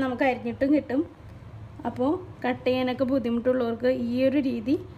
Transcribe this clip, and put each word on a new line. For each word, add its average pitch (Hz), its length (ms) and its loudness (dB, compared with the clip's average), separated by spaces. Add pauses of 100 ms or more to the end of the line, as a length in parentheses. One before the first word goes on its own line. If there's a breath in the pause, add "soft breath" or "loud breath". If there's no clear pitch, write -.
നമുക്ക് 254 240 0
അരിഞ്ഞിട്ടും 233 460 0
കിട്ടും. 269 260 0 (880)
അപ്പോൾ 247 220 0 (340)
cut 254 220 -2
ചെയ്യാനൊക്കെ 254 440 2
ബുദ്ധിമുട്ടുള്ളവർക്ക് 240 800 2 (180)
ഈ 240 40 -2 (140)
ഒരു 269 220 2
രീതി 233 260 0 (220 loud breath)